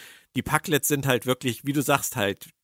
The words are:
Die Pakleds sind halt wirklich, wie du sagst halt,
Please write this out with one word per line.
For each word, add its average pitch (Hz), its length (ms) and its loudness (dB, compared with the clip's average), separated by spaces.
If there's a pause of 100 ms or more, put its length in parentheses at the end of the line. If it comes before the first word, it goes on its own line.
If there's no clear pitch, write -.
(360)
Die 131 80 -2
Pakleds 151 460 0
sind 139 180 0
halt 123 180 2
wirklich, 123 400 -2
wie 139 60 -2
du 143 100 0
sagst - 360 0
halt, 101 320 -2 (140)